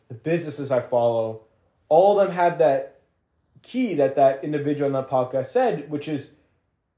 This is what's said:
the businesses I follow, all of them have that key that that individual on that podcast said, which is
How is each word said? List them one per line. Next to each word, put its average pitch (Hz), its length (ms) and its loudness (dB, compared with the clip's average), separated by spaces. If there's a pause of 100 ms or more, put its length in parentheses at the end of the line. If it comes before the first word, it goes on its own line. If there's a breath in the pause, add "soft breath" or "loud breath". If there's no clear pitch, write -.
the 120 60 -14
businesses 147 580 -4
I 123 80 2
follow, 117 640 -2 (460)
all 196 300 6
of 196 80 4
them 175 100 -8
have 175 220 2
that 143 420 0 (600)
key 240 320 -4
that 139 220 0
that 135 260 4
individual 143 440 -4
on 143 60 -2
that 131 160 -4
podcast 131 380 -2
said, 220 420 -2
which 147 200 -8
is 143 240 -8 (640)